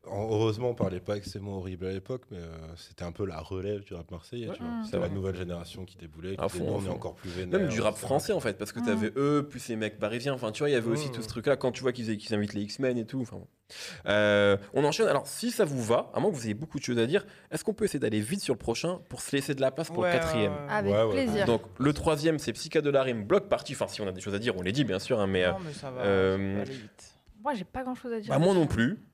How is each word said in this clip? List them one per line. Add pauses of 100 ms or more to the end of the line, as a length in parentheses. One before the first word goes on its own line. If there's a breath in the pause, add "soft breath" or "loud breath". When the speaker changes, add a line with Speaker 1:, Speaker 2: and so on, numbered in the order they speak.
Speaker 1:
en,
heureusement,
on
parlait
pas
avec
ces
mots
horribles
à
l'époque,
mais,
euh, (200)
c'était
un
peu
la
relève
du
rap
marseillais,
Speaker 2:
Ouais.
Speaker 1:
tu
vois.
Speaker 3:
Mm.
Speaker 1:
C'était
la
Speaker 2:
Ouais.
Speaker 1:
nouvelle
génération
qui
déboulait,
qui
Speaker 2:
À
Speaker 1:
disait,
Speaker 2:
fond,
Speaker 1:
nous,
Speaker 2:
à
Speaker 1:
on
est
Speaker 2:
fond.
Speaker 1:
encore
plus
vénère,
Speaker 2:
Même
du
rap
Speaker 1:
et
cetera.
Speaker 2:
français,
en
fait,
parce
que
Speaker 3:
Mm.
Speaker 2:
t'avais
eux,
plus
les
mecs
parisiens,
enfin,
tu
vois,
il
y
avait
aussi
Speaker 1:
Mm.
Speaker 2:
tout
ce
truc-là,
quand
tu
vois
qu'ils,
qu'ils
invitent
les
X-Men
et
tout,
enfin,
bon. (580 loud breath)
Euh, (180 loud breath)
on
enchaîne,
alors,
si
ça
vous
va,
à
moins
que
vous
ayez
beaucoup
de
choses
à
dire, (240 loud breath)
est-ce
qu'on
peut
essayer
d'aller
vite
sur
le
prochain
pour
se
laisser
de
la
place
pour
Speaker 4:
Ouais,
Speaker 2:
le
quatrième ?
Speaker 4:
ouais,
ouais.
Speaker 3:
Avec
Speaker 1:
Ouais,
ouais. (140)
Speaker 3:
plaisir.
Speaker 2:
Donc, (180)
le
troisième,
c'est
Psycha
de
la
Rime,
Bloc
Party,
enfin,
si
on
a
des
choses
à
dire,
on
les
dit,
bien
sûr,
hein,
mais,
Speaker 4:
Non,
Speaker 2:
euh,
Speaker 4:
mais
ça
va,
Speaker 2:
euh, (160)
Speaker 4:
ça
va
aller
vite. (240)
Speaker 3:
Moi,
j'ai
pas
grand-chose
à
dire.
Speaker 2:
Bah,
moi
non
plus. (140)